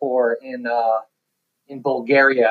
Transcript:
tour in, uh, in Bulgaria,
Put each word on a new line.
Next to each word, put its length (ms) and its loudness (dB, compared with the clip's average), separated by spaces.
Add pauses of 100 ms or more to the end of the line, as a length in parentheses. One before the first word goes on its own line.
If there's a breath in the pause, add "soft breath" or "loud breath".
tour 400 0
in, 240 -12
uh, 340 0 (680)
in 140 -14
Bulgaria, 680 2